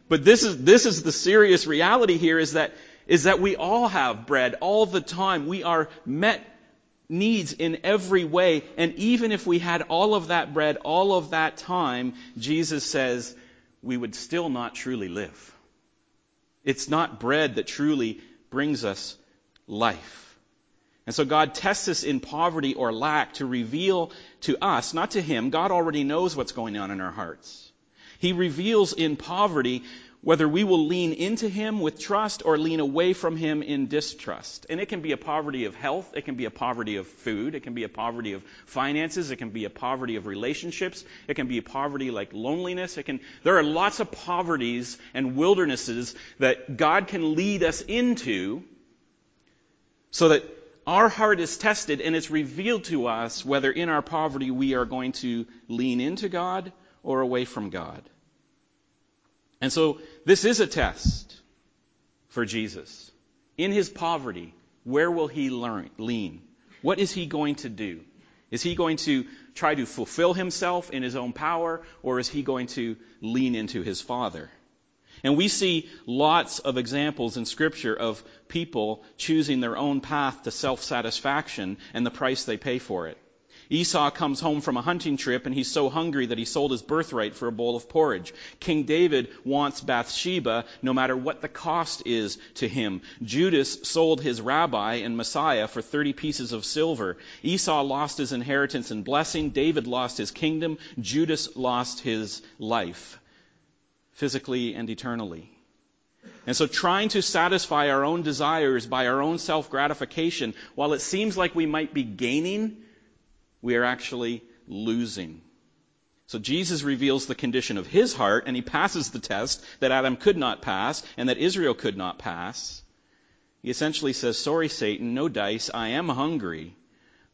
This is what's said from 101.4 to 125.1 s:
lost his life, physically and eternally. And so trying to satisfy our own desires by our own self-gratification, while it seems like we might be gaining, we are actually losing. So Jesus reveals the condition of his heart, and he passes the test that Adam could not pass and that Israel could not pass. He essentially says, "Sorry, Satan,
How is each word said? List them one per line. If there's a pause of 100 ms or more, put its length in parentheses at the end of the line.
lost
his (180)
life, (920)
physically
and
eternally. (960)
And
so
trying
to
satisfy
our
own
desires
by
our
own
self-gratification, (200)
while
it
seems
like
we
might
be
gaining, (800)
we
are
actually (280)
losing. (840)
So
Jesus
reveals
the
condition
of
his
heart,
and
he
passes
the
test (160)
that
Adam
could
not
pass (140)
and
that
Israel
could
not
pass. (800)
He
essentially
says,
"Sorry,
Satan,